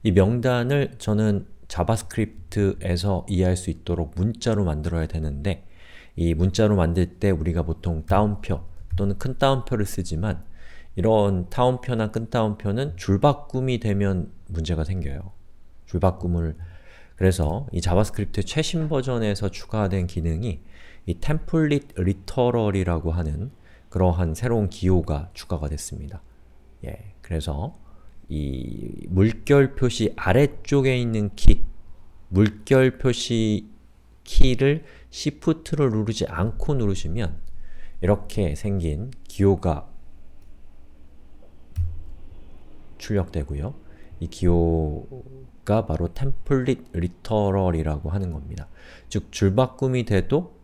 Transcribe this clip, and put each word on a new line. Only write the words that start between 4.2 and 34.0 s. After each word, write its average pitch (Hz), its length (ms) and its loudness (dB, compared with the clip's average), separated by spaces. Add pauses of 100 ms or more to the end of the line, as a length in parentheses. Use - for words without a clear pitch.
만들어야 80 440 -2
되는데 76 580 -4 (480)
이 85 200 2
문자로 98 420 2
만들 87 420 2
때 98 140 2
우리가 82 320 0
보통 80 420 -4
따옴표 101 540 0 (340)
또는 98 240 0
큰 131 200 -4
따옴표를 127 480 2
쓰지만 87 580 -4 (500)
이런 101 560 2
따옴표나 123 640 0
큰 113 180 -4
따옴표는 110 680 -2
줄바꿈이 127 840 0
되면 98 500 0 (160)
문제가 80 380 -2
생겨요. 85 480 -6 (540)
줄바꿈을, 87 680 0 (600)
그래서 92 560 2
이 87 80 -2
자바스크립트 98 640 0
최신 156 440 -2
버전에서 117 640 -2
추가된 98 560 -2
기능이 85 560 -4 (440)
이 87 80 -2
템플릿 151 840 0
리터럴이라고 95 1120 0
하는 82 400 -4 (380)
그러한 87 480 2
새로운 113 320 0
기호가 87 680 0
추가가 76 340 -6
됐습니다. - 540 -10 (640)
예, 101 380 -14
그래서 80 520 -6 (540)
이 65 800 -8
물결 127 680 4
표시 113 420 0
아래쪽에 131 840 2
있는 113 360 0
키, - 300 10 (640)
물결 120 720 4
표시 113 680 0 (560)